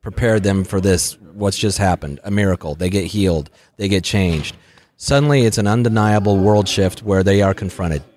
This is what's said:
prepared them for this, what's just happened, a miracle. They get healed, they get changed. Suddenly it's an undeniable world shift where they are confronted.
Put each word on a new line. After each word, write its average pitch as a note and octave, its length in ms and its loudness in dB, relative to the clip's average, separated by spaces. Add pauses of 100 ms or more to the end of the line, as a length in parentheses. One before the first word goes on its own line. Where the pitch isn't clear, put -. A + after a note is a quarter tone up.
prepared A2 420 0
them G2 220 2
for F#2+ 160 -4
this, F#2 380 0 (160)
what's G2+ 240 -2
just G#2 180 -2
happened, E2+ 480 -2
a G2+ 60 -8
miracle. F#2+ 440 -2
They F2+ 140 -4
get F#2+ 160 -2
healed, F2+ 460 0 (260)
they G2+ 120 -4
get F#2+ 140 0
changed. F2 540 -2 (400)
Suddenly C#3 480 2
it's A2+ 140 0
an G#2 80 0
undeniable G#2+ 720 2
world G#2 300 4
shift - 340 -2
where G2 200 0
they G2 200 4
are G2 100 2
confronted. F2 500 -6 (140)